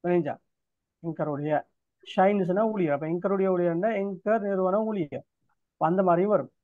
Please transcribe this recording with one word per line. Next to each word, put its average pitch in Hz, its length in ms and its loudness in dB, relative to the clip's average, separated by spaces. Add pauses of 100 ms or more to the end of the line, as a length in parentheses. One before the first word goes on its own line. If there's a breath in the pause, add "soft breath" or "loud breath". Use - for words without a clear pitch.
புரிஞ்சா? 170 340 0 (640)
anchor 160 220 -4
உடைய. 147 420 -2 (480)
ஷைன் 196 300 4
சொன்னா 196 220 0
ஊழியர். 185 260 0
அப்ப 151 140 -4
anchor 180 240 -2
உடைய 190 200 0
ஊழியர்னா 175 360 0
anchor 202 520 -2
நிறுவன 196 440 0
ஊழியர். 185 420 -6 (460)
அப்ப - 160 -2
அந்த 185 160 2
மாதிரியும் 180 280 4
வரும். 151 200 0 (120)